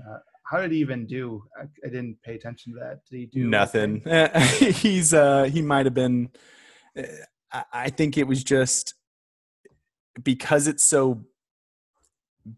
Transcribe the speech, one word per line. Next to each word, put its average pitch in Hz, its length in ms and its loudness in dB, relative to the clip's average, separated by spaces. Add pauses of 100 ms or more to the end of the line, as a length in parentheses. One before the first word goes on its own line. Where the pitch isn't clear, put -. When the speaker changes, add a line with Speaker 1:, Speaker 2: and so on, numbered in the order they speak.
Speaker 1:
Uh, 107 80 -18 (320)
how 175 120 -4
did 180 100 -6
he 160 80 -2
even 127 260 -4
do? 120 380 -10 (160)
I, 139 40 -16 (220)
I 156 40 -10
didn't 120 340 -10
pay 117 120 -14
attention 117 380 -16
to 117 60 -18
that. 127 220 -14 (100)
Did 127 60 -16
he 123 80 -14
do 127 240 -4
Speaker 2:
Nothing. 107 580 0
Speaker 1:
anything? 160 640 4
Speaker 2:
<laughs> - 20 -6
He's, 185 380 2
uh, 139 300 6
he 143 180 0
might 143 240 2
have 131 80 0
been, 123 360 0 (680)
uh, 139 40 -10 (500)
I, 127 120 -8 (100)
I 123 160 -4
think 147 280 0
it 143 100 2
was 131 180 -2
just - 500 0 (1300)
because 143 440 0
it's 147 160 -2
so 131 420 2 (1300)